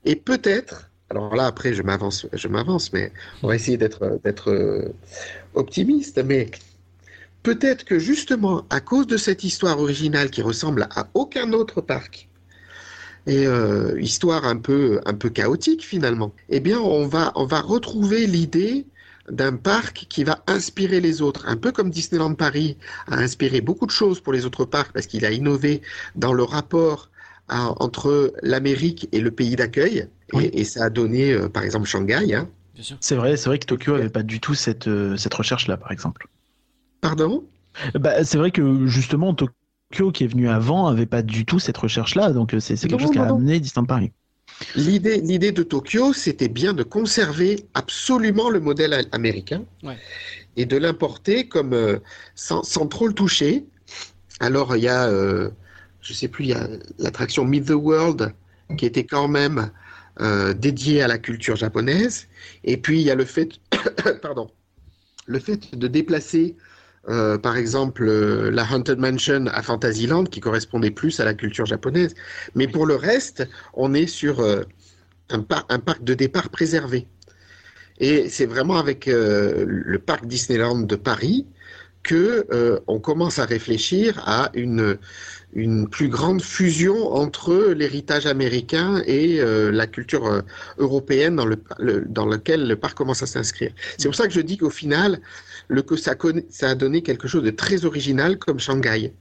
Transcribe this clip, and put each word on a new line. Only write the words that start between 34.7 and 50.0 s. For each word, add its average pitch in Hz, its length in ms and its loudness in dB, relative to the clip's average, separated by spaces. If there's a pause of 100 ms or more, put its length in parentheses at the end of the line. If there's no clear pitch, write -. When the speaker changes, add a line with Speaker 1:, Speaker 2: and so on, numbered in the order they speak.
Speaker 2:
euh, 101 300 0
cette 101 180 -4
recherche-là, 110 420 -2
par - 160 -14
exemple. - 360 -8 (720)
Speaker 1:
Pardon ? 160 440 0 (540)
Speaker 2:
Bah, 151 260 2
c'est 147 140 0
vrai 175 140 4
que 135 340 4
justement, 143 480 2
Tokyo 131 200 -2 (360)
Tokyo 190 200 2
qui 143 140 -2
est 117 40 0
venu 120 200 2
avant 131 400 2
avait 113 180 4
pas 120 160 0
du 110 220 -2
tout 175 140 2
cette - 180 -2
recherche-là, 127 560 0
donc, 117 220 0
euh, 110 60 2
c'est, - 160 -2
c'est - 120 -2
quelque 254 120 0
Speaker 1:
Non, 285 60 2
Speaker 2:
chose 302 60 4
qui 262 60 4
a 262 80 2
Speaker 1:
non, 113 40 2
non. - 60 4
Speaker 2:
amené 147 240 2
Disneyland 127 260 -2
Paris. 123 260 0 (600)
Speaker 1:
L'idée, 190 460 2
l'idée 180 320 2
de 175 100 0
Tokyo, 208 500 0
c'était 139 360 0
bien 135 240 0
de 143 100 -2
conserver 202 920 0
absolument 220 760 0
le 202 100 2
modèle 151 340 0
a-, 127 80 2 (100)
américain 117 520 -2 (180)
Speaker 3:
Ouais. 135 140 -12 (600)